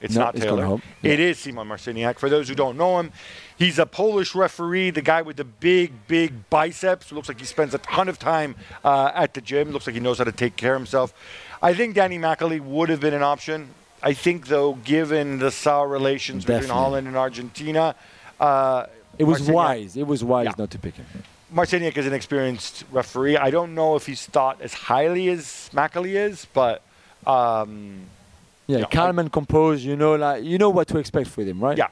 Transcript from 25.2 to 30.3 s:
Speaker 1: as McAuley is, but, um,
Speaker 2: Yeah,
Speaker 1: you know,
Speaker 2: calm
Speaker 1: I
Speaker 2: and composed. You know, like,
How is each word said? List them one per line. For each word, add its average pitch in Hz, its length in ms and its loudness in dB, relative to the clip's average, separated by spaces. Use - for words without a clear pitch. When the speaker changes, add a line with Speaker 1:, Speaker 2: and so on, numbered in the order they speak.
Speaker 1:
as 170 440 -6
McAuley 175 420 -2
is, 208 380 -4
but, 120 280 2
um, 107 760 0
Speaker 2:
Yeah, 135 120 0
Speaker 1:
you 113 60 0
know, - 40 -4
Speaker 2:
calm 175 320 2
Speaker 1:
I 165 40 2
Speaker 2:
and 151 80 -6
composed. 156 520 2
You 143 120 -4
know, 151 200 4
like, 143 280 0